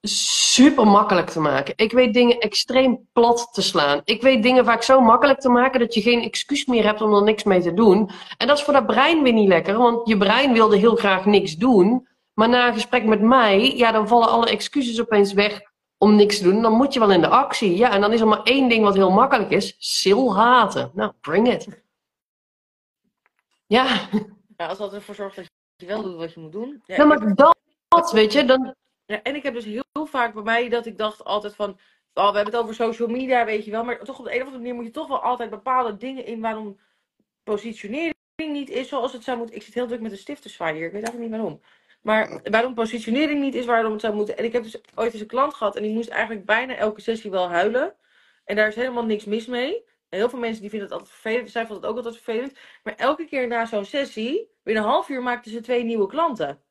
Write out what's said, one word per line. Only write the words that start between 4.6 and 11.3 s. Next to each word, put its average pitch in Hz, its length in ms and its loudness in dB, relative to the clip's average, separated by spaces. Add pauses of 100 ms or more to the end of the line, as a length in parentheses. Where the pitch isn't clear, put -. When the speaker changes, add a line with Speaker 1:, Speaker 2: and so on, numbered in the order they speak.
Speaker 1:
vaak 226 180 2
zo 262 180 6
makkelijk 247 380 6
te 262 100 0
maken 254 300 2
dat 233 140 -2
je 220 80 0
geen 240 220 2
excuus - 420 -6
meer 233 180 2
hebt 208 180 0
om 214 120 2
er 202 100 4
niks 214 200 2
mee 190 180 2
te 170 120 -2
doen. 208 360 4 (280)
En 226 100 -4
dat 285 100 4
is 285 60 -4
voor 294 100 0
dat 262 120 4
brein 285 380 2
weer 247 100 4
niet 214 140 4
lekker, 190 300 2
want 233 300 2
je 220 100 2
brein 233 360 2
wilde 214 240 4
heel 214 180 4
graag 190 300 0
niks 196 300 2